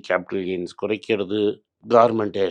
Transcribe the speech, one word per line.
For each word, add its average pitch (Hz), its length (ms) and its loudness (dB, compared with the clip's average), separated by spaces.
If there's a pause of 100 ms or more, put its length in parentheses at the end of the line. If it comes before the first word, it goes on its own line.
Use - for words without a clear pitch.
கேபிட்டல் 92 420 -2
கெயின்ஸ் 90 360 -6
குறைக்கிறது, 104 760 -2 (300)
கவர்மெண்ட் 110 600 2